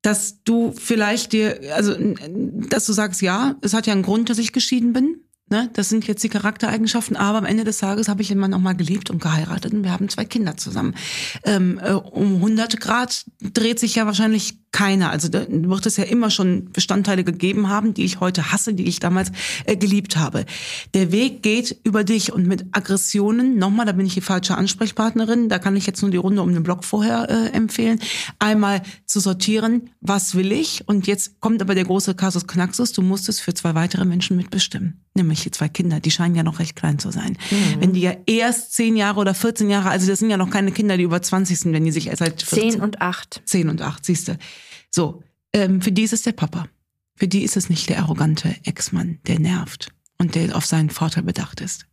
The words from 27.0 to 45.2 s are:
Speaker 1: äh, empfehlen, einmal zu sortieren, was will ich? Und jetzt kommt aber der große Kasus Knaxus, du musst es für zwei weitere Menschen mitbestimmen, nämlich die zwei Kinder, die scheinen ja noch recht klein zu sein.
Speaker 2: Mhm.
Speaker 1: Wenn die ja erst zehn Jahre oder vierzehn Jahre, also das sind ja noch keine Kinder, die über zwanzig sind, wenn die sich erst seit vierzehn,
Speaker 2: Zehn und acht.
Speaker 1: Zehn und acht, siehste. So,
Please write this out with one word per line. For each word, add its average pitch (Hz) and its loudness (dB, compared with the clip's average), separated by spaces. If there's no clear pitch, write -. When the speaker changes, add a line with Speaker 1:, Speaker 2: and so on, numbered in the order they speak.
Speaker 1:
äh, 226 2
empfehlen, 226 0
einmal 208 2
zu - 0
sortieren, 214 0
was 196 0
will 185 2
ich? 311 -2
Und 196 2
jetzt - -2
kommt 220 2
aber 190 0
der 185 2
große 185 0
Kasus 180 0
Knaxus, 185 -2
du - 0
musst 185 0
es 196 -2
für 175 -4
zwei 170 -2
weitere 175 2
Menschen 180 2
mitbestimmen, 180 -2
nämlich 160 2
die - -6
zwei - -2
Kinder, 165 0
die 160 0
scheinen 170 2
ja 165 2
noch 160 0
recht 165 -4
klein 147 0
zu - -4
sein. - -4
Speaker 2:
Mhm. 190 2
Speaker 1:
Wenn 185 4
die 180 2
ja 180 2
erst 226 0
zehn 226 2
Jahre 202 2
oder 196 2
vierzehn 214 0
Jahre, 196 2
also 185 2
das 190 2
sind 220 2
ja 208 2
noch 185 0
keine 196 0
Kinder, 196 2
die 180 4
über 175 0
zwanzig 185 0
sind, 170 0
wenn 156 2
die 160 2
sich 151 -4
erst - -4
seit 160 -2
vierzehn, 220 2
Speaker 2:
Zehn 226 0
und 208 -4
acht. - -6
Speaker 1:
Zehn 170 2
und 165 -4
acht, - -8
siehste. 175 -2
So, 165 -2